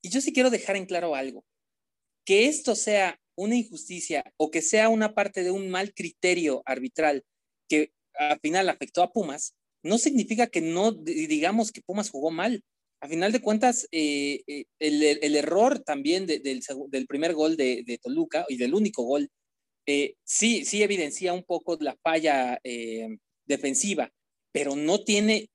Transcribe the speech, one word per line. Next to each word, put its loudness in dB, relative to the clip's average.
Y -14
yo 0
sí -2
quiero 4
dejar -2
en -4
claro -2
algo, -8
que 6
esto 0
sea 0
una 0
injusticia -4
o 0
que 0
sea 4
una 2
parte -2
de 0
un -4
mal -4
criterio 0
arbitral 0
que 2
al 0
final 0
afectó -2
a 4
Pumas, -6
no 2
significa 2
que -2
no 2
di-, -4
digamos 0
que -20
Pumas -6
jugó -2
mal. -2
A -14
final 0
de 0
cuentas, 2
eh, 0
eh, -10
el, 2
el, 4
el 2
error 4
también -2
de, -2
del -6
segu-, -10
del -4
primer -2
gol 2
de, 0
de -8
Toluca -2
y -6
del 0
único 0
gol, 0
eh, 0
sí, 0
sí 0
evidencia -2
un -6
poco -4
la -4
falla, 0
eh, -8
defensiva, -2
pero -2
no 0
tiene 2